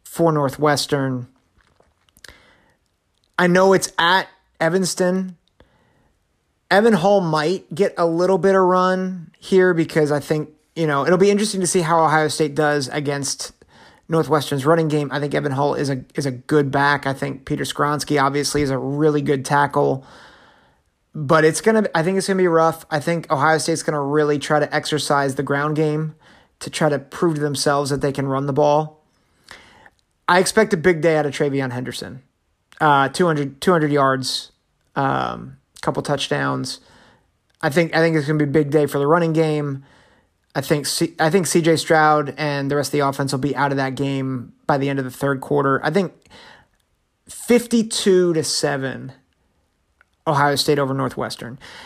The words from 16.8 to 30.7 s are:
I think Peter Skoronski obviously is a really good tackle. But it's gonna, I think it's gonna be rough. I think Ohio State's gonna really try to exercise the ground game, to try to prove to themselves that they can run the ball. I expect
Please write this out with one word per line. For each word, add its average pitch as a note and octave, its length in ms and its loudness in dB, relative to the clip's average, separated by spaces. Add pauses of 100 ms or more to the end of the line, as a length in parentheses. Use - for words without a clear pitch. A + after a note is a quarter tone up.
I C3+ 60 -2
think C#3 320 -10
Peter C#3+ 180 -6
Skoronski D3 580 -2
obviously C#3 420 -2
is C3+ 80 -2
a C3+ 80 -2
really D3 440 0
good C#3 220 -2
tackle. C#3+ 600 0 (1080)
But D#3 300 2
it's D#3+ 160 2
gonna, A3 240 2 (100)
I D#3+ 80 0
think F#3+ 160 0
it's F#3 80 -4
gonna G3 120 0
be F#3 100 4
rough. E3 420 2
I D#3+ 80 -2
think E3 320 -4
Ohio D#3 280 2
State's D#3+ 260 -4
gonna D3+ 180 -2
really D3 380 0
try D3+ 180 0
to C#3 160 -2
exercise C#3+ 640 -2
the C#3+ 80 -4
ground C#3+ 320 -2
game, D#3 400 -2 (440)
to - 100 -12
try - 180 0
to C#3+ 100 0
prove E3 360 -2
to D3 60 -4
themselves C#3+ 500 -2
that C#3 100 -2
they C#3 120 -2
can C3+ 140 -4
run C#3 200 -2
the C#3+ 60 -2
ball. D3 520 0 (1200)
I F3 120 4
expect G#3+ 340 2